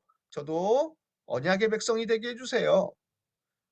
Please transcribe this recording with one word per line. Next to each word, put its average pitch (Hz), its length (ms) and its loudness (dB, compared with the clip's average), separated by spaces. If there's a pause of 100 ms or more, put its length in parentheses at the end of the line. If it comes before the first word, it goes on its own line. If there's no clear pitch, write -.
(300)
저도 185 640 0 (300)
언약의 190 440 0
백성이 226 360 -2
되게 226 240 -2
해주세요." 185 640 0 (800)